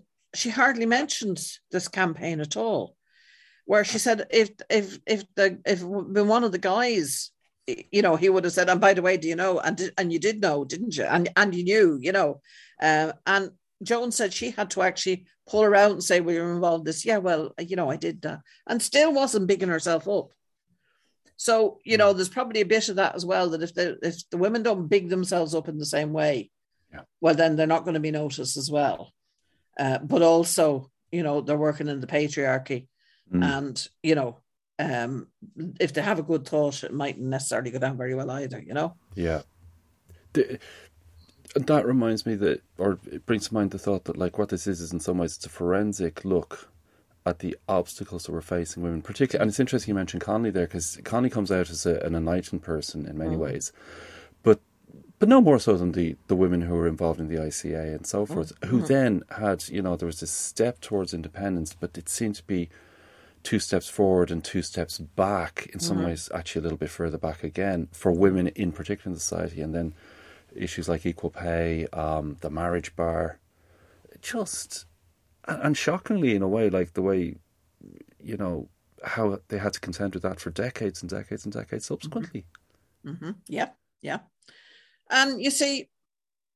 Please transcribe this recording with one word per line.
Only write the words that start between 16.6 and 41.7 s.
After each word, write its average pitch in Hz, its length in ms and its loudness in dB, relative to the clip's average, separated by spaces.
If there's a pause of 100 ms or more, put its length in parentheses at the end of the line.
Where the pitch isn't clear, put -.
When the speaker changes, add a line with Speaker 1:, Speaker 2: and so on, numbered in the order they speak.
Speaker 1:
in 156 60 -8
this." 160 180 -4
"Yeah, 220 140 2
well, 170 380 0
you 170 200 -6
know, 170 120 0
I 131 80 -2
did 175 260 -6
that." 156 180 -8 (260)
And 233 160 -2
still 302 300 6
wasn't 254 340 2
bigging 190 220 2
herself 165 400 0
up. 196 240 -2 (1040)
So, 220 480 2
you 220 120 2
know, 202 160 8
Speaker 2:
Mm. 190 40 -2
Speaker 1:
there's 185 120 0
probably 226 340 0
a 196 40 -2
bit 220 220 2
of 196 80 -4
that 190 180 2
as 160 100 -6
well, 180 260 2
that 160 120 -2
if 170 120 -6
the, 175 280 -2
if 170 280 -4
the 175 80 -4
women 214 260 2
don't 190 240 0
big 185 200 4
themselves 175 460 0
up 160 140 -2
in 156 100 -6
the 147 80 -6
same 151 260 -2
way, 151 380 0 (420)
Speaker 2:
Yeah. - 100 -16 (180)
Speaker 1:
well, 160 160 4
then 160 180 4
they're 156 140 4
not 160 160 2
gonna 160 160 -2
be 156 100 -2
noticed 147 460 -4
as 143 160 -6
well. 143 400 0 (640)
Uh, 131 200 0
but 156 220 2
also, 165 720 4 (220)
you 175 100 -2
know, 147 180 0
they're 147 160 0
working 151 320 0
in 143 120 -6
the 127 60 -8
patriarchy. 139 840 -2 (440)
Speaker 2:
Mm. 90 120 4
Speaker 1:
And, 139 440 -2 (140)
you 156 120 4
know, 127 260 -2 (380)
um, 127 500 -4 (520)
if 156 140 -2
they 147 80 0
have 208 160 0
a 160 40 -2
good 151 240 -2
thought, 147 380 0
it - 80 -10
mightn't 139 320 -6
necessarily 127 460 -4
go 123 80 -6
down 131 180 -2
very 127 180 -4
well 131 160 -6
either, 131 300 -8
you 90 140 -12
know? 165 220 -4 (180)
Speaker 2:
Yeah. 82 260 -2 (920)
The, - 240 0 (960)
that 139 320 4